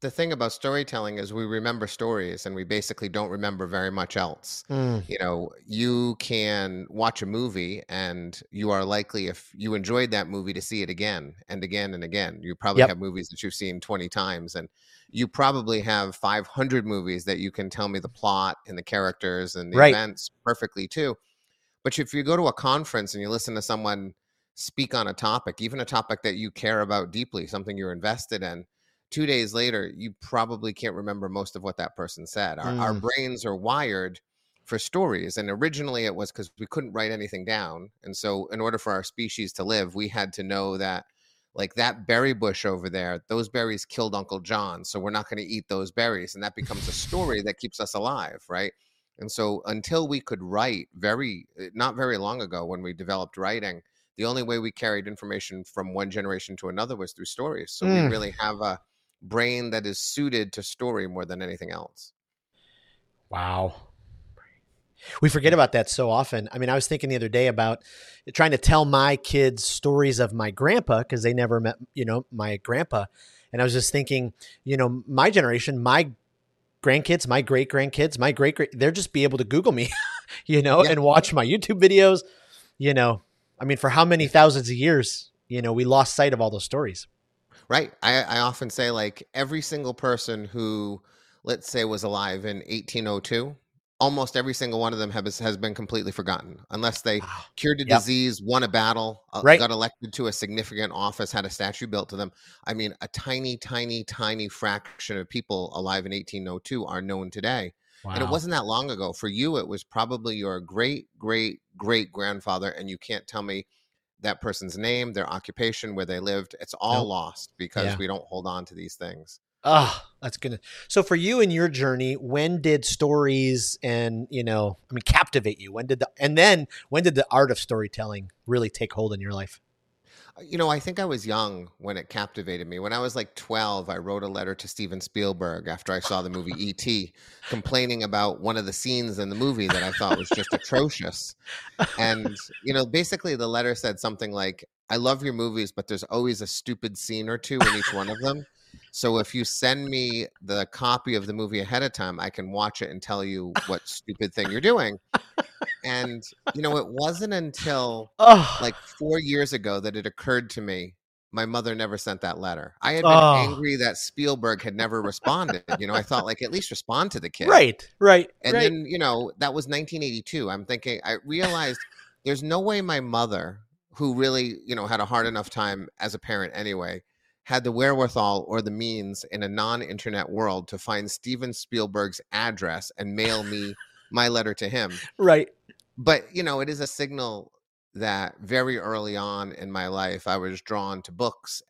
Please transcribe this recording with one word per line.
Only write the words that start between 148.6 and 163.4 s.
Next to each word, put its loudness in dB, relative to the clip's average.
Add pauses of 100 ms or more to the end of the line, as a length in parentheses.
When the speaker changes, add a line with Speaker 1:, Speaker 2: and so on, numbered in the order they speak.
Speaker 1:
So 2
if -4
you -2
send 0
me -2 (140)
the -2
copy 0
of -2
the -4
movie -4
ahead -2
of -2
time, -6
I -4
can -10
watch -2
it -4
and -14
tell -4
you -6
what -6
stupid -8
thing -4
you're -4
doing." 0 (840)
And, -4 (300)
you -6
know, 2
it -2
wasn't -2
until, -2
Speaker 2:
Ugh. 12 (120)
Speaker 1:
like, -2 (220)
four 0
years 0
ago -2
that -4
it -6
occurred -2
to -8
me, -6 (360)
my -2
mother -2
never -4
sent -6
that -4
letter. -8
I 0
had 4
been 12
Speaker 2:
Oh. 10
Speaker 1:
angry 2